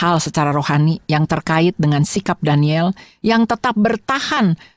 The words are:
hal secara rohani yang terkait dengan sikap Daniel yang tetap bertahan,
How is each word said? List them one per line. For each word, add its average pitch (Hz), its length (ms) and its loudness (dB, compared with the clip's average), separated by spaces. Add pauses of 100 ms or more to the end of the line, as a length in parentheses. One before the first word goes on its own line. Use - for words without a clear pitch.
hal 170 220 2
secara - 260 -2
rohani 151 560 0
yang 151 240 0
terkait 165 480 0
dengan 147 240 2
sikap 185 400 -2
Daniel 156 540 0 (260)
yang 226 240 2
tetap 233 320 -2
bertahan, 233 800 0 (200)